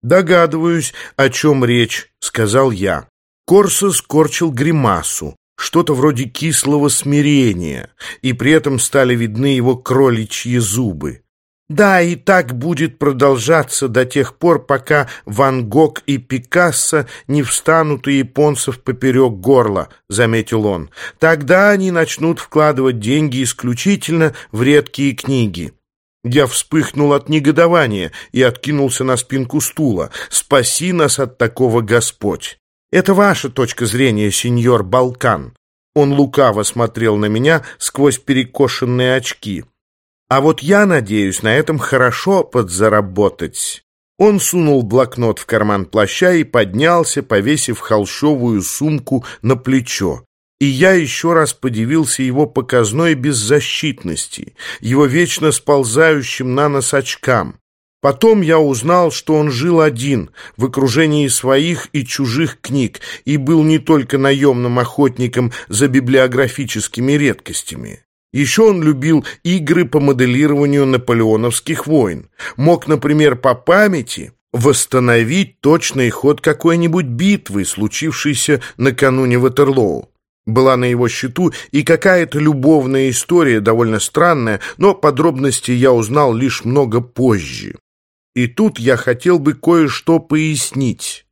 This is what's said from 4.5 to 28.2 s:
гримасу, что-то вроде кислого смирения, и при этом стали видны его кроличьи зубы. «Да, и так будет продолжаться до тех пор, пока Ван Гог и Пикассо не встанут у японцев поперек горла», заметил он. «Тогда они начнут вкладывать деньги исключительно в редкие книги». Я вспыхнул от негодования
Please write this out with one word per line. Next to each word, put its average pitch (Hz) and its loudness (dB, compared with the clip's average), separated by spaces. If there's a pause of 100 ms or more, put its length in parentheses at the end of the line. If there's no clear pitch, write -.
гримасу, 120 -2 (200)
что-то - -2
вроде 135 0
кислого 147 -2
смирения, 131 0 (300)
и 131 -2
при 123 0
этом 147 2
стали 127 0
видны 117 -2
его 123 0
кроличьи 123 -2
зубы. 95 -4 (460)
«Да, 190 4
и 175 0
так 160 0
будет 160 -4
продолжаться 139 0
до 123 2
тех 127 -2
пор, 165 2
пока 139 -2 (160)
Ван 127 -2
Гог 147 2
и 139 -2
Пикассо 135 -2 (200)
не 143 0
встанут 151 -2
у 143 -2
японцев 139 -2
поперек 123 0
горла», 107 2 (200)
заметил 113 0
он. 87 -4 (280)
«Тогда 165 2
они 190 0
начнут 165 -2
вкладывать 131 0
деньги 135 -2
исключительно 151 -2 (200)
в 110 -2
редкие 139 2
книги». 107 -4 (500)
Я 131 2
вспыхнул 147 -2
от 139 -2
негодования 147 0 (180)